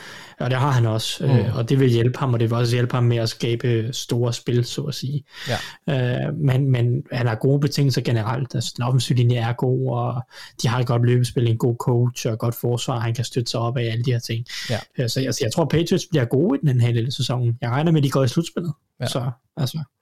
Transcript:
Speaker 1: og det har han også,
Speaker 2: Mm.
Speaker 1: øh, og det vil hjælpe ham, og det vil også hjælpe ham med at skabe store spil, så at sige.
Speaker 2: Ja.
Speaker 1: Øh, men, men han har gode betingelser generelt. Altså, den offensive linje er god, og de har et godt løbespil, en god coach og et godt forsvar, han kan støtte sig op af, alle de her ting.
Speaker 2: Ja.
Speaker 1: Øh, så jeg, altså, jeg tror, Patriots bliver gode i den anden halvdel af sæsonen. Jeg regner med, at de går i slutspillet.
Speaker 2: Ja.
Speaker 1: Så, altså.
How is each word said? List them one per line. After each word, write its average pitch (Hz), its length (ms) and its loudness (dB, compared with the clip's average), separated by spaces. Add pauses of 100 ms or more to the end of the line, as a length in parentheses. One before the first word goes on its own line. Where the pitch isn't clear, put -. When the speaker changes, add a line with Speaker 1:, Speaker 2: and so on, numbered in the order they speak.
(400)
Speaker 1:
og 123 100 -2
det 131 80 0
har 139 120 2
han 123 160 4
også, 113 400 -2
Speaker 2:
Mm. 139 40 2
Speaker 1:
øh, 110 260 2
og 120 120 -2
det 135 120 2
vil 135 100 6
hjælpe 117 280 2
ham, 131 160 0
og 113 60 2
det 113 100 2
vil 117 80 0
også 120 180 2
hjælpe 120 180 0
ham 123 100 2
med 120 120 4
at 117 120 0
skabe 117 640 -2
store 120 400 -2
spil, 120 320 0
så - 180 -6
at 147 120 -6
sige. 139 300 -6 (640)
Speaker 2:
Ja. 131 400 0
Speaker 1:
Øh, 151 60 -4
men, 135 360 2
men 123 320 2 (100)
han 123 140 -2
har 113 80 0
gode 139 260 2
betingelser 143 400 2
generelt. 120 540 -2
Altså, 123 220 -4
den 120 80 -4
offensive 127 340 2
linje 120 180 4
er 117 160 0
god, 131 400 0
og 123 300 -2 (400)
de 135 60 2
har 123 120 2
et 120 60 0
godt 120 200 2
løbespil, 123 420 2
en 113 100 2
god 120 180 0
coach 123 500 0
og 117 60 0
et 110 60 -4
godt 117 160 -2
forsvar, 120 440 -2
han 117 160 -2
kan 120 100 -2
støtte - 260 -4
sig 120 100 -2
op 120 160 -2
af, 120 60 0 (100)
alle 117 120 -2
de 127 80 2
her 117 60 0
ting. 117 260 -6 (260)
Speaker 2:
Ja. 117 80 -2 (200)
Speaker 1:
Øh, 123 100 0
så 135 120 -2
jeg, 135 60 -2
altså, - 180 -2
jeg 110 80 0
tror, 165 120 2
Patriots 165 460 0
bliver 135 140 2
gode 165 320 2
i 277 40 -4
den 151 80 0
anden 123 160 4
halvdel 117 220 2
af 135 60 -4
sæsonen. 120 480 -2
Jeg 120 100 -2
regner 151 220 2
med, 156 80 6
at 139 40 4
de 139 60 0
går 135 140 2
i 127 40 2
slutspillet. 165 440 -4 (280)
Speaker 2:
Ja. 131 60 -4
Speaker 1:
Så, 127 240 -4 (260)
altså. 156 220 -4 (240)